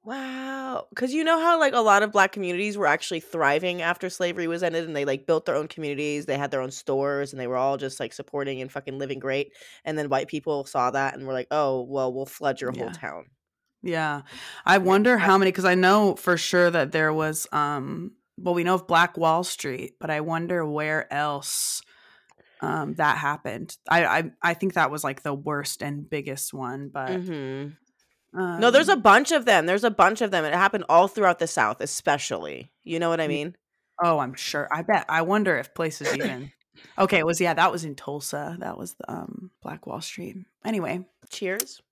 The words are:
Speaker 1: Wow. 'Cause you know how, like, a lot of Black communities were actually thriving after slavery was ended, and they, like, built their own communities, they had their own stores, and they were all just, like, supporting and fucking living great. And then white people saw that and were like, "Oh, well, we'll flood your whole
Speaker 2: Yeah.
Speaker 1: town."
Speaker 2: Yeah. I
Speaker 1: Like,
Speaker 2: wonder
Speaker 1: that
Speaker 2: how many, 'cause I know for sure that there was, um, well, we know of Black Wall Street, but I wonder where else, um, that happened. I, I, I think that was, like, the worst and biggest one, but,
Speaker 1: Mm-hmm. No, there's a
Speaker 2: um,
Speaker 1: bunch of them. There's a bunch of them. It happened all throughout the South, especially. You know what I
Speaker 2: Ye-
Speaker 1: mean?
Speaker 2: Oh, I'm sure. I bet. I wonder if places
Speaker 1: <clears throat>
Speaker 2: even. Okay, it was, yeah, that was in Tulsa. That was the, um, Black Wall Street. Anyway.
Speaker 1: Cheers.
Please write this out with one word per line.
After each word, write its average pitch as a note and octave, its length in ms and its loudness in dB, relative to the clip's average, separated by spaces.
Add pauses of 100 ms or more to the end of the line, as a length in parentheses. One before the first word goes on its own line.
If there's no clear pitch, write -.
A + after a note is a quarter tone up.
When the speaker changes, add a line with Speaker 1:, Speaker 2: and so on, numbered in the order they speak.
Speaker 1:
Wow. C4 920 -8
'Cause B3+ 180 -2
you D#4 100 0
know E4 160 2
how, E4+ 200 4
like, C#4+ 140 4
a B3 60 4
lot G#3 240 6
of G#3+ 80 -2
Black G3 220 4
communities G3 440 -4
were F#3+ 100 2
actually D#3 340 0
thriving E3+ 600 0
after F3 280 -2
slavery F3 380 -4
was E3+ 140 -4
ended, E3+ 240 -2
and D#3+ 80 -10
they, C#3+ 120 -2
like, C3+ 200 -2
built D#3+ 200 2
their D#3 100 0
own D3 140 -2
communities, D3 560 -4
they C#3 120 -2
had C#3+ 140 -4
their C#3 100 -2
own C3 100 -6
stores, C#3 600 -2
and C3+ 80 -12
they B2 80 -6
were B2+ 80 -2
all C3+ 220 0
just, C3+ 240 -8
like, A#2 100 -8
supporting C#3 500 -6
and B2+ 80 -10
fucking C#3 300 -10
living C3+ 200 -6
great. C3+ 340 -4 (320)
And D#3 120 -4
then D3 120 -4
white C3+ 180 0
people C#3+ 380 -4
saw B2+ 260 0
that C3+ 220 -2
and C3+ 120 -12
were C3 60 -6
like, B2+ 200 -4
"Oh, C3+ 320 0
well, C3 300 -2
we'll C3+ 120 -6
flood - 340 -4
your B2 140 -6
whole A#2+ 140 -8
Speaker 2:
Yeah. - 40 -10
Speaker 1:
town." E2+ 360 -12 (560)
Speaker 2:
Yeah. D#3 380 -2 (440)
I F#3+ 120 6
Speaker 1:
Like, F#3 100 2
Speaker 2:
wonder G#3 240 6
Speaker 1:
that A#3 80 6
Speaker 2:
how F#3+ 180 6
many, F#3+ 140 4
'cause F#3+ 140 -2
I F3+ 100 6
know F#3+ 400 6
for F3 220 2
sure F3 340 4
that D#3 200 0
there D#3 220 2
was, D#3 380 -2
um, D3 640 -4 (240)
well, F3+ 180 -2
we F3 80 0
know F3+ 120 2
of F3+ 120 -4
Black E3+ 300 2
Wall E3 260 2
Street, - 560 -8
but D#3+ 100 -8
I D3+ 120 -2
wonder E3 440 -2
where D3+ 480 -4
else, C#3+ 680 -4 (800)
um, D3+ 340 -4
that D#3 220 2
happened. D3 600 -6 (120)
I, E3+ 160 4
I, D#3 260 0 (100)
I E3+ 120 0
think F#3+ 200 -4
that D#3 160 2
was, D3 140 -8
like, C3+ 180 -6
the C#3+ 120 -6
worst C#3+ 500 -6
and D3 260 -8
biggest C#3 440 -8
one, C3+ 360 -8
but, C3 220 -6
Speaker 1:
Mm-hmm. C#3+ 580 -6 (680)
No, F#3 360 2
there's D4 180 6
a G4+ 40 8
Speaker 2:
um, C4 80 2
Speaker 1:
bunch A3+ 300 8
of C#4 140 2
them. F3+ 220 6
There's G3 160 2
a A#3 80 4
bunch G3+ 300 4
of G#3 100 0
them. F#3+ 120 0
It D3+ 120 0
happened G3 340 2
all E3+ 180 8
throughout F#3+ 300 4
the E3+ 80 0
South, A2 360 0
especially. F2+ 880 -4 (120)
You E3 140 -6
know E3+ 120 0
what E3 100 0
I D#3+ 60 0
Speaker 2:
Ye- - 20 -2 (160)
Speaker 1:
mean? F3 120 -10 (480)
Speaker 2:
Oh, E3 140 4
I'm C3 160 -2
sure. - 380 -6
I D#3+ 100 -2
bet. F#3 260 0
I D#3+ 140 2
wonder F#3 360 2
if - 180 -8
places D#3 360 -4
Speaker 1:
<clears throat> - 40 0
Speaker 2:
even. C#3 360 -6 (460)
Okay, F#3+ 220 4
it D#3 80 2
was, E3+ 120 0
yeah, F3 140 2
that E3 180 4
was E3 140 -6
in D3 80 -8
Tulsa. D3 680 -8
That - 160 -10
was - 200 -12
the, - 160 -12
um, - 400 -12 (100)
Black E3 240 -14
Wall - 160 -10
Street. F#3+ 360 -12 (280)
Anyway. F#3 400 -4 (240)
Speaker 1:
Cheers. - 640 -6